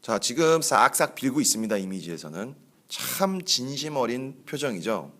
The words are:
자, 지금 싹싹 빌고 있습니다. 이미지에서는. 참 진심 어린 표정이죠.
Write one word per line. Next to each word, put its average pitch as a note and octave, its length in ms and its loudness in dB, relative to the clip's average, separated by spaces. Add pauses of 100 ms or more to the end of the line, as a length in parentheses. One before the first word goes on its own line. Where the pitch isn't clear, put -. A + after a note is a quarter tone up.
자, G2+ 180 0
지금 D#3+ 440 4
싹싹 D#3+ 520 4
빌고 C3+ 260 0
있습니다. A2 360 0
이미지에서는. F2 760 -8 (340)
참 F#3+ 560 -2
진심 C#3 520 -4
어린 B2+ 500 -2
표정이죠. G#2+ 720 -4